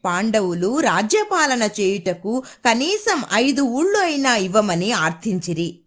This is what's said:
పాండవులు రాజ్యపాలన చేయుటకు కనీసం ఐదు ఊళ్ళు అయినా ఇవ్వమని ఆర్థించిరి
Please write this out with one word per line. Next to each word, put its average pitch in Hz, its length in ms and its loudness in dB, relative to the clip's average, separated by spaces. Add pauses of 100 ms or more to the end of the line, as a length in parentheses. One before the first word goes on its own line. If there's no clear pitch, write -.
పాండవులు 185 640 0 (120)
రాజ్యపాలన 277 840 0
చేయుటకు 190 680 -2 (320)
కనీసం 349 540 0 (140)
ఐదు 262 300 2
ఊళ్ళు 302 360 0
అయినా 285 380 2
ఇవ్వమని 190 560 0
ఆర్థించిరి 170 760 -2 (180)